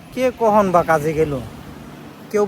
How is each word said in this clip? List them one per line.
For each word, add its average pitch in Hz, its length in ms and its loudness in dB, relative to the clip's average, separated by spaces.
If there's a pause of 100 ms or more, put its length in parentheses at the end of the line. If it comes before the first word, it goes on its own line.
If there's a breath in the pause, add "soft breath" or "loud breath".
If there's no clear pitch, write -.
(140)
কে 254 100 -2 (180)
কখন 208 220 4 (100)
বা 175 60 6 (100)
কাজে 160 280 2
গেল। 156 140 0 (1000)
কেউ 208 180 0